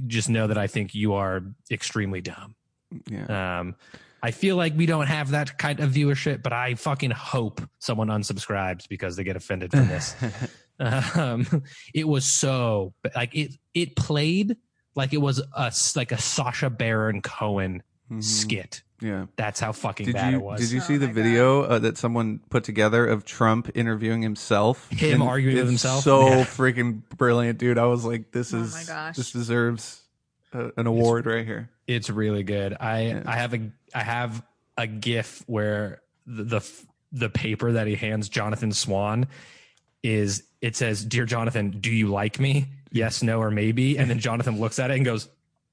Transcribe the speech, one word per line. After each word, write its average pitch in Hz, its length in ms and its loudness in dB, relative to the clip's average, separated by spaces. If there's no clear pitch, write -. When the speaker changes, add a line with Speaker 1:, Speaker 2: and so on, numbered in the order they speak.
Speaker 1:
just 113 200 -2
know 110 200 2
that 107 100 0
I 101 80 0
think 101 280 -4
you 104 200 0
are 95 280 -2
extremely 98 500 -4
dumb. 92 360 -14
Speaker 2:
Yeah. 95 520 -4
Speaker 1:
Um, 90 160 -8
I 117 100 -2
feel 190 240 0
like 165 200 0
we 165 100 4
don't 156 200 2
have 147 240 -2
that 147 280 -2
kind 147 220 -2
of 143 100 2
viewership, 139 520 2
but 120 100 -2
I 123 220 -2
fucking 135 380 -2
hope - 480 -4
someone 110 300 -2
unsubscribes 98 800 -2
because 90 280 -6
they 95 80 -4
get 92 120 -4
offended 92 340 -6
from 131 180 6
this. - 320 -4
Speaker 2:
<laughs> 127 40 -2
Speaker 1:
Um, 127 840 0
it 156 140 0
was 139 180 2
so, 117 720 0
like, 123 180 -4
it, 139 220 -4
it 170 220 0
played 165 600 2
like 135 180 -2
it 151 80 0
was 135 200 2
a - 260 -6
s-, - 300 -2
like, 123 160 -2
a 110 60 -2
Sacha 131 520 -2
Baron 110 520 0
Cohen 95 600 -4
Speaker 2:
Mm-hmm. 113 120 -8
Speaker 1:
skit. 107 600 -4
Speaker 2:
Yeah. 95 240 -4
Speaker 1:
That's 104 240 -4
how 110 120 -2
fucking 101 340 -6
Speaker 2:
Did - 80 -2
Speaker 1:
bad 101 180 0
Speaker 2:
you, 131 60 2
Speaker 1:
it 127 40 -2
was. 104 180 -6
Speaker 2:
did 117 100 0
you 127 100 0
Speaker 3:
Oh - 40 -6
Speaker 2:
see 143 120 0
the 139 120 2
Speaker 3:
my 113 40 -4
God. 110 100 0
Speaker 2:
video, 123 420 6
uh, 117 160 4
that 113 180 0
someone 117 500 -2
put 117 160 0
together 110 420 4
of 110 200 0
Trump 113 480 2
interviewing 113 480 0
himself? 107 680 2
Speaker 1:
Him 147 300 4
Speaker 2:
And - 80 4
Speaker 1:
arguing 131 280 2
with 127 80 2
Speaker 2:
it's 123 80 2
Speaker 1:
himself? 131 320 0
Speaker 2:
so 135 240 10
Speaker 1:
Yeah. 131 160 8
Speaker 2:
freaking 120 580 0
brilliant, 120 400 4
dude. 120 180 2
I 117 80 4
was 120 220 2
like, 117 260 -4
"This 120 220 -2
Speaker 3:
Oh 113 40 0
my 113 40 0
Speaker 2:
is, 113 260 -6
Speaker 3:
gosh. 160 280 -8
Speaker 2:
this 127 140 -6
deserves, 120 720 -2
uh, 123 40 -6
an 120 200 -6
Speaker 1:
It's, 117 80 0
Speaker 2:
award 117 400 4
right 113 180 -2
here." 110 240 -8
Speaker 1:
it's 120 220 -4
really 107 360 -2
good. 98 360 -4
I, 113 280 -2
Speaker 2:
Yeah. 107 180 -4
Speaker 1:
I 117 100 -4
have 120 160 -2
a, 110 180 -6
I 120 100 -4
have 117 380 -6
a 117 80 -2
gif 107 600 -4
where 104 540 -2
the, 110 180 -10
the 117 120 -2
f-, - 300 -8
the 117 160 -4
paper 117 440 -2
that 110 160 0
he 104 60 0
hands 107 360 -4
Jonathan 107 420 -2
Swan 104 540 0
is, 104 420 0
it 117 140 -2
says, 107 280 -2
"Dear 117 220 0
Jonathan, 113 520 -2
do 113 140 -4
you 110 160 4
like 101 320 -2
me? 139 280 2
Yes, 113 320 0
no, 113 200 2
or 107 80 2
maybe." 113 480 2
And 139 100 2
then 120 100 0
Jonathan 117 400 -2
looks 113 200 -2
at 131 120 0
it 139 60 2
and 135 80 2
goes, 117 240 -2